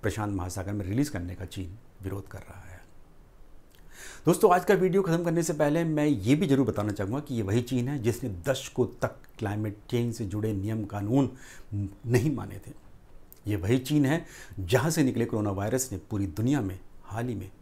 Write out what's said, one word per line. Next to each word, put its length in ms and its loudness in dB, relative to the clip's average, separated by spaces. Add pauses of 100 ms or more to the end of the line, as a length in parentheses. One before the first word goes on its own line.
प्रशांत 340 -2
महासागर 380 -6
में 120 -4
रिलीज 240 0
करने 260 -8
का 100 -10
चीन 300 -10 (280)
विरोध 240 -8
कर 120 -14
रहा 220 -16
है। 80 -18 (1600)
दोस्तों, 280 8
आज 120 4
का 80 6
वीडियो 280 6
ख़त्म 220 2
करने 200 2
से 100 0
पहले 300 2
मैं 220 2
ये 300 4
भी 120 2
ज़रूर 200 4
बताना 240 0
चाहूँगा 280 -2
कि 160 -6
ये 60 0
वही 200 2
चीन 260 0
है 120 -4
जिसने 360 -2 (100)
दशकों 420 0 (140)
तक 140 -2 (220)
क्लाइमेट 400 -4 (120)
चेंज 260 0
से 100 -4
जुड़े 280 -2
नियम 320 -2
कानून 460 2 (720)
नहीं 300 2
माने 320 -8
थे। 40 -14 (760)
ये 80 0
वही 220 2
चीन 280 2
है 200 0 (340)
जहाँ 300 2
से 140 2
निकले 220 2
कोरोना 260 0
वायरस 400 -2
ने 60 -6
पूरी 300 -4
दुनिया 340 0
में 180 -4 (240)
हाल 240 -6
ही 80 -4
में 160 -10 (100)